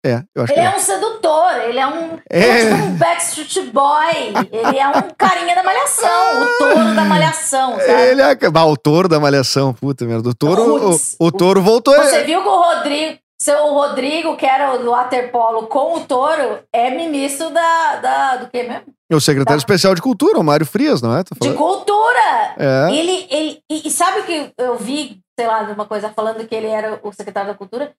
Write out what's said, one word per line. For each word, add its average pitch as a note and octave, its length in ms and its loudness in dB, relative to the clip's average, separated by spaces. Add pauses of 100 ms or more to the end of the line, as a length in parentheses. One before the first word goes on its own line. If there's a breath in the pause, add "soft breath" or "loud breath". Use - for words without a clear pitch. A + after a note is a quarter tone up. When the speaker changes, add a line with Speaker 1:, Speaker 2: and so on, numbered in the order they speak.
Speaker 1:
É, B2 180 0 (120)
eu C#3 100 -2
acho F3+ 80 0
Speaker 2:
Ele D#4+ 100 4
Speaker 1:
que F4+ 40 2
Speaker 2:
é F#4 40 2
Speaker 1:
é. G4 60 -2
Speaker 2:
um - 20 -4
sedutor, F#4 720 0 (180)
ele A#3+ 100 -4
é C4+ 80 0
um, E4 320 -8 (120)
Speaker 1:
É. E3+ 100 0
Speaker 2:
ele A#3 80 6
é A3+ 220 4
tipo - 160 0
um F#3 100 -4
Backstreet E4+ 640 -2 (100)
Boy, C#4+ 640 0 (180)
ele A3+ 280 -2
é C#4 100 2
um C#4+ 140 0 (160)
carinha F4 360 0
da F#4 80 2
Malhação, F#4+ 800 0
o - 160 0
touro G#3+ 380 2
da G#3+ 80 2
Malhação, G3+ 760 0
sabe? F#3 140 2
Speaker 1:
Ele B3+ 300 4
é, C#4+ 120 4 (160)
bah, D#3+ 140 4
o D3+ 140 4
touro E3+ 300 2
da D#3 120 4
Malhação, C#3 540 2
puta C3 320 -6
merda, A#2 240 -2
o A#2+ 40 -4
touro, G#3 440 2
Speaker 2:
Roots. F#3 400 0
Speaker 1:
o, E3 80 2
o E3+ 60 2
touro F#3 280 4
voltou, A#3 360 4
Speaker 2:
Você C#4 200 4
Speaker 1:
é. - 80 2
Speaker 2:
viu E4 180 0
que G4+ 60 -2
o F#4 140 4
Rodrigo, D#4 560 -2 (200)
seu D4 360 0
Rodrigo, C#4+ 640 -2
que D4+ 80 -2
era C4+ 280 2
o A#3+ 40 -2
do A#3+ 120 -2
waterpolo A#3+ 760 -2
com D#4+ 320 -2
o - 20 -6
touro, C4+ 600 -2 (120)
é A#3+ 180 0
ministro D4 600 -6
da, E4 460 0
da, C4 400 -2
do - 120 -10
quê A#3+ 140 -8
mesmo? A3+ 220 -10 (280)
Speaker 1:
O D#3 80 4
secretário C#3 380 2
Speaker 2:
Da C#3+ 40 -4
Speaker 1:
especial F#3+ 320 2
de E3+ 60 -2
cultura, C4 380 0
o F3 60 0
Mário D3+ 200 2
Frias, G#3+ 380 0
não A#2 120 0
é? F3 100 0
Tô - 100 -14
Speaker 2:
De - 60 -14
Speaker 1:
falando. - 180 -2
Speaker 2:
cultura! G4+ 1000 0
Speaker 1:
É. C#3 380 2
Speaker 2:
Ele, F4+ 360 -2
ele, D4+ 400 -4
e, D#4 180 -6
e - 20 -6
sabe F#4+ 300 0
o F#4+ 40 -10
que D#4+ 320 -6
eu B3 220 -4
vi, A3+ 400 -8 (200)
sei A#3 80 -2
lá, A3 180 -2
de G#3 80 -10
uma G#3 120 -8
coisa G#3 300 -6
falando A3 320 -6
que A3+ 80 -8
ele A3 140 -6
era G#3+ 340 -6
o G#3 100 -12
secretário G3 380 -8
da G3+ 80 -10
cultura? B3 400 -10